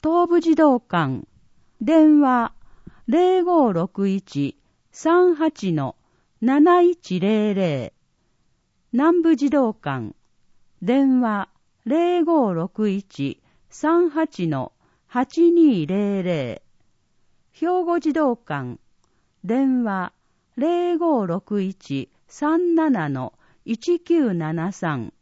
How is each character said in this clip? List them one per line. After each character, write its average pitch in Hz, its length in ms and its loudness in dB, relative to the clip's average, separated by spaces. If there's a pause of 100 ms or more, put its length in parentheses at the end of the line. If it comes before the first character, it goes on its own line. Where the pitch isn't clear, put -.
東 339 280 0
部 339 120 2
児 330 140 2
童 277 260 4
館。 135 460 -4 (540)
電 311 400 4
話。 254 320 0 (540)
零 359 380 2
五 320 280 2
六 190 360 -2
一 165 480 -6 (360)
三 349 420 2
八 294 380 -2
の 143 240 -4 (440)
七 302 420 4
一 339 380 0
零 214 340 0
零。 156 380 -4 (1000)
南 320 300 2
部 330 140 4
児 269 140 -2
童 254 220 0
館。 127 420 -8 (680)
電 254 380 2
話。 214 280 -4 (360)
零 339 400 0
五 285 300 0
六 190 340 -4
一 190 520 -6 (300)
三 339 400 0
八 294 380 -4
の 135 240 -6 (340)
八 330 460 0
二 277 340 4
零 196 360 -2
零。 147 380 -4 (920)
兵 359 320 -2
庫 339 160 -2
児 311 120 -2
童 269 240 0
館。 127 420 -10 (680)
電 254 400 0
話。 190 280 -6 (440)
零 349 400 -2
五 311 300 0
六 196 340 -4
一 180 480 -8 (200)
三 339 460 -2
七 269 340 0
の 131 240 -6 (320)
一 330 360 -4
九 302 320 0
七 165 400 -4
三。 143 480 -6